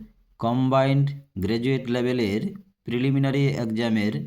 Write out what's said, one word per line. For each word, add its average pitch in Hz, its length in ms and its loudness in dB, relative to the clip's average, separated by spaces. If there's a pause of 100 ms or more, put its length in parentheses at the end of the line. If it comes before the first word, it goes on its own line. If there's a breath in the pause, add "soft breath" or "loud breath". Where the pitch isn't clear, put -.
(400)
কম্বাইন্ড 131 680 2 (320)
গ্র্যাজুয়েট 117 520 -2
লেভেলের 120 500 0 (420)
প্রিলিমিনারি 135 640 0 (120)
এক্সামের 110 580 0 (120)